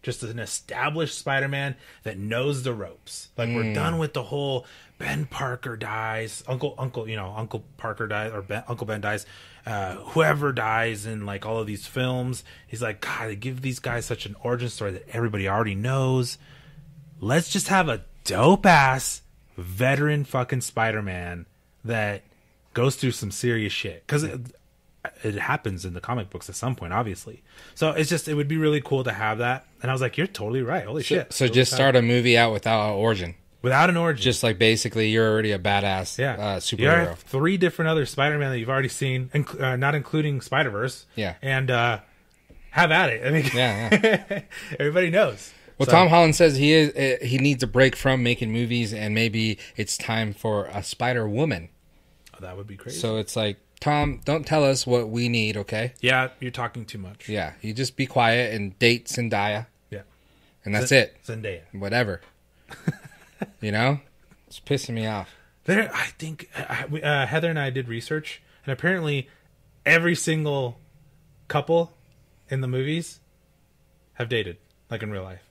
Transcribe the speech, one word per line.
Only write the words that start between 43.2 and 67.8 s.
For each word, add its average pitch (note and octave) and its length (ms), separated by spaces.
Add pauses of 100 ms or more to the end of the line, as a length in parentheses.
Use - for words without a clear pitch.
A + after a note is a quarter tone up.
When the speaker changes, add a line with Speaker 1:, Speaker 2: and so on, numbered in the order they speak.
Speaker 1:
I C#3 60
mean, D3 220
Speaker 2:
Yeah, A#2 360 (400)
yeah. G3+ 120 (180)
Speaker 1:
<laughs> - 200
everybody E3 300
knows. E3 420 (280)
Speaker 2:
Well, C3+ 80
Speaker 1:
So C3 60
Speaker 2:
Tom F3 160
Holland E3 260
says D#3 220
he D3 160
is, D#3 220
uh, C3+ 300
he B2+ 140
needs C3+ 240
a B2 40
break B2+ 280
from C3 280
making A#2+ 280
movies, A#2 420
and G#2+ 220
maybe A2 420 (180)
it's - 220
time A2 360
for G#2 320
a G2+ 180
Spider-Woman. A#2 840 (640)
Speaker 1:
Oh, - 60
that F2+ 160
would G2+ 100
be G2+ 100
crazy. C#3+ 220
Speaker 2:
So A#2 180
it's G#2 180
like, G#2+ 220 (220)
Tom, D3 460
don't D3 200
tell D#3 200
us C3+ 220
what A#2+ 220
we A#2+ 200
need, A2 280
okay? A2+ 440
Speaker 1:
Yeah, B2+ 280 (100)
you're B2+ 120
talking A#2 340
too - 120
much. F#2+ 320
Speaker 2:
Yeah, F2+ 320
you G#2+ 120
just B2+ 220
be C3+ 120
quiet A#2 460
and G2+ 260
date A#2+ 260
Zendaya. G#2+ 600 (240)
Speaker 1:
Yeah. G2+ 100 (640)
Speaker 2:
And G#2 80
that's A#2+ 140
Speaker 1:
Zen-, C3 160
Speaker 2:
it. - 220
Speaker 1:
Zendaya. G#2+ 360 (120)
Speaker 2:
Whatever. G2+ 480 (480)
Speaker 1:
<laughs> - 220 (720)
Speaker 2:
You G#2+ 100
know? C3 280 (480)
It's - 120
pissing B2+ 360
me A2 100
off. G#2 240 (360)
Speaker 1:
There, G3+ 280
I - 120 (120)
think, D#3+ 400
uh, C3 320
we, D3+ 140
uh, C#3+ 240
Heather D#3+ 240
and D#3 80
I C3+ 100
did B2+ 180